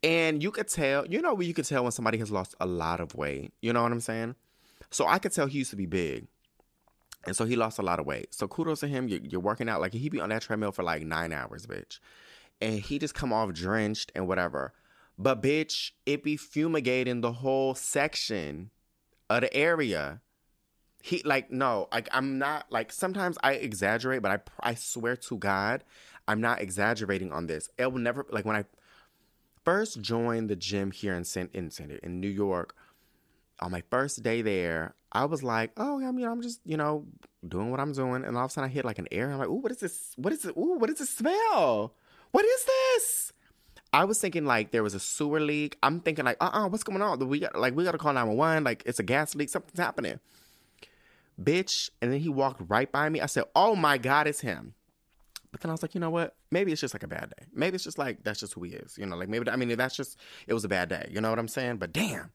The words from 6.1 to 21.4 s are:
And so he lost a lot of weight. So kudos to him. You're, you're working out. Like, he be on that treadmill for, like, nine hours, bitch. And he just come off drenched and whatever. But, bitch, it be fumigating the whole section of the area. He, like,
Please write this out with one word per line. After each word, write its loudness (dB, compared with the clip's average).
And -4
so 2
he 2
lost 0
a 0
lot 2
of -2
weight. -6
So -4
kudos -4
to -2
him. -2
You're, -2
you're -4
working 0
out. 0
Like, 0
he -2
be -2
on -2
that 0
treadmill -2
for, -4
like, -2
nine -2
hours, -8
bitch. -12
And -2
he -4
just -4
come -2
off 2
drenched 0
and -2
whatever. 0
But, 0
bitch, 0
it 0
be 0
fumigating 0
the 0
whole 2
section -2
of 4
the 0
area. 0
He, -4
like, 0